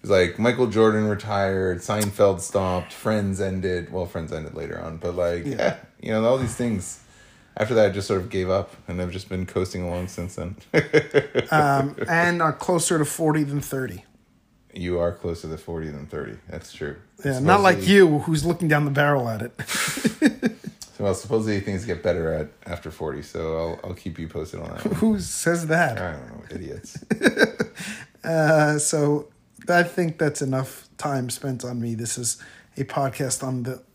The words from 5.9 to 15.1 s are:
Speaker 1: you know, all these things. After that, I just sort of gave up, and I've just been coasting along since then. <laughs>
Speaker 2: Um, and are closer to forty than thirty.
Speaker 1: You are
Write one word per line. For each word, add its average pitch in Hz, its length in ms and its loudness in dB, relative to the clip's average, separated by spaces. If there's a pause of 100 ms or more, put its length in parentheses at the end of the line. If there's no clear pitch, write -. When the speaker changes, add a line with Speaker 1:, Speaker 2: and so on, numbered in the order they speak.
Speaker 1:
you - 120 -6
know, 110 120 2
all 127 140 4
these 127 160 -2
things. - 460 -2 (560)
After 110 180 0
that, 107 120 8
I 95 60 2
just 98 160 -4
sort 95 120 2
of 90 100 -8
gave 92 200 -2
up, 95 240 0 (140)
and 90 120 -6
I've 90 120 -4
just 92 160 -10
been 92 180 -4
coasting 90 360 -4
along 90 260 -4
since - 280 -8
then. 87 200 -8 (160)
<laughs> - 760 2
Speaker 2:
Um, 143 460 4 (120)
and 175 340 2
are 151 100 2
closer 170 460 0
to 151 60 4
forty 151 400 0
than 143 160 -2
thirty. 131 440 -6 (680)
Speaker 1:
You 90 240 -2
are 85 140 2